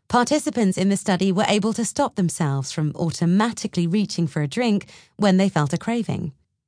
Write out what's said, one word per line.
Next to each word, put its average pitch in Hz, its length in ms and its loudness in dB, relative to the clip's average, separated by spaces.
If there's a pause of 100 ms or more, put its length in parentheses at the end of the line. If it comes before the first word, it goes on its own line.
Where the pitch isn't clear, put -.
participants 240 680 2
in 190 120 2
the 196 80 2
study 190 340 0
were 196 160 0
able 214 260 2
to 233 120 -4
stop - 300 -2
themselves 143 560 -2
from 151 240 -2
automatically 175 920 0
reaching 185 400 0
for 151 140 -4
a 147 60 0
drink 208 400 -2 (280)
when 196 220 4
they 196 100 4
felt 147 240 0
a 170 60 0
craving. 220 560 -4 (340)